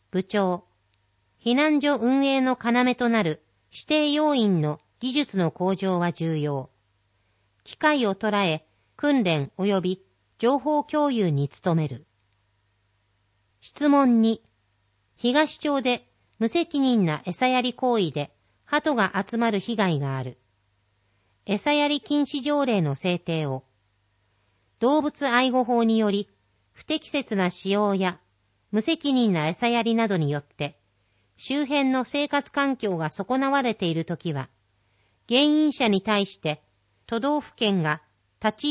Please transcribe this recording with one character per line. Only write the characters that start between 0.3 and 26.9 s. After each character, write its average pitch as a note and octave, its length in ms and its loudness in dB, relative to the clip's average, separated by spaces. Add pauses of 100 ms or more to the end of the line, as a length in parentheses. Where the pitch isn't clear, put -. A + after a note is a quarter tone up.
避 A#3+ 120 2
難 D4 260 2
所 C#4+ 140 2
運 B3+ 280 2
営 C4+ 160 2
の B3+ 160 0
要 B3 400 0
と B3 140 0
な A3+ 140 2
る D#3 200 -4 (280)
指 - 140 -18
定 D4+ 260 0
要 D4 240 2
員 G3+ 260 2
の D3+ 180 -2 (200)
技 B3+ 120 -6
術 C4 280 -2
の E3 100 2
向 F#3 240 -2
上 F#3+ 260 -2
は F3 120 0
重 D#3+ 260 -4
要。 C#3+ 320 -4 (960)
機 - 140 -20
会 D4 280 2
を G3 80 0
捉 G#3 320 -2
え、 D#3 220 -2 (300)
訓 C#4+ 260 2
練 D3+ 340 0
及 F#3+ 240 0
び F#3 200 -4 (360)
情 C4 200 2
報 D4 260 0
共 D4 280 0
有 G#3+ 180 0
に C#3+ 200 0
努 - 260 -2
め D#3 120 0
る。 - 180 -12 (1500)
質 - 300 -2
問 C4 320 6
二。 A3+ 200 2 (760)
東 C#4+ 400 0
町 C#4+ 240 -2
で B3 260 -4 (320)
無 A3 80 0
責 E4 320 -2
任 A#3+ 260 4
な D3+ 200 -2
餌 G#3+ 220 -2
や B3+ 140 2
り B3 120 -4
行 B3 260 0
為 E3 120 0
で C#3+ 200 -8 (320)
鳩 D4+ 320 -2
が G3+ 340 0
集 A3+ 80 -6
ま A#3 140 0
る G3+ 80 -2
被 A#3 160 -6
害 F3+ 240 0
が C3+ 180 -4
あ C3 60 -6
る。 B2 140 -12 (1080)
餌 A3 280 -2
や D4 140 2
り D4 120 0
禁 D4 240 -2
止 C#4 180 -4
条 C#4+ 240 0
例 A3 160 2
の C#3+ 140 0
制 F3 240 -2
定 D#3+ 260 -4
を。 C3 200 -6 (1120)
動 C#4+ 220 2
物 C#4+ 260 -4
愛 B3 240 2
護 B3+ 120 0
法 A#3 200 0
に A3+ 140 2
よ G#3+ 140 2
り、 G3+ 180 -2 (420)
不 - 140 -20
適 D#4 240 -6